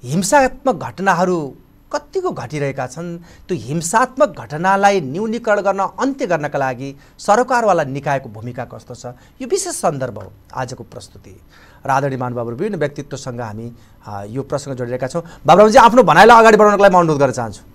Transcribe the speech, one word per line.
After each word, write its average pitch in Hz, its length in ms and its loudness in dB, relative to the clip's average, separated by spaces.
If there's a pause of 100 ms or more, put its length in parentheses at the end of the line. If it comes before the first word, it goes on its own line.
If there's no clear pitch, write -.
हिंसात्मक 240 720 0
घटनाहरू 170 800 -2 (360)
कतिको 349 400 -6
घटिरहेका 135 560 -8
छन्, 170 300 -12
त्यो - 400 -12
हिंसात्मक 170 840 -2
घटनालाई 190 640 0
न्यूनीकरण 208 600 -4
गर्न, 196 180 -2
अन्त्य 240 480 -4
गर्नका 147 320 -4
लागि 135 360 -6 (240)
सरकारवाला 220 640 0
निकायको 139 460 -6
भूमिका 117 360 -12
कस्तो 117 300 -20
छ, - 100 -20 (360)
यो 262 60 -12
विशेष 349 280 -4
सन्दर्भ 131 420 -4
हो 95 140 -16 (240)
आजको 123 280 -10
प्रस्तुति। - 580 -20 (440)
र 131 40 -8
आदरणीय 135 280 -2
महानुभावहरू, 120 380 -8
विभिन्न 196 200 -6
व्यक्तित्वसँग 139 680 -8
हामी, 113 300 -12 (360)
आ, 101 160 -12
यो 120 200 -10
प्रसङ्ग 139 320 -8
जोडिरहेका 123 320 -8
छौँ। 165 140 -6 (240)
बाबुरामजी, 208 320 6
आफ्नो 233 260 8
भनाइलाई 202 360 8
अगाडि 220 180 6
बढाउनको 208 260 4
लागि 196 120 6
म 180 40 8
अनुरोध 160 200 2
गर्न 135 120 2
चाहन्छु। 113 300 -8 (140)